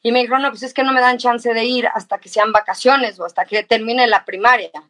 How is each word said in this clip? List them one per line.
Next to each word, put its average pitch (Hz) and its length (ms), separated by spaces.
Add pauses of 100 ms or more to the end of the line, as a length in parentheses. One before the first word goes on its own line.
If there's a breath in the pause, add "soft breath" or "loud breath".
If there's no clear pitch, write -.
y 233 100
me 247 80
dijo, 247 180
"No, 277 120
pues 208 120
es 262 120
que 262 100
no 262 80
me 254 80
dan 247 180
chance 240 340
de 226 120
ir 247 300
hasta 196 240
que - 100
sean 214 240
vacaciones 214 680
o 170 40
hasta 175 200
que 208 200
termine 233 420
la 208 180
primaria", 202 460 (200)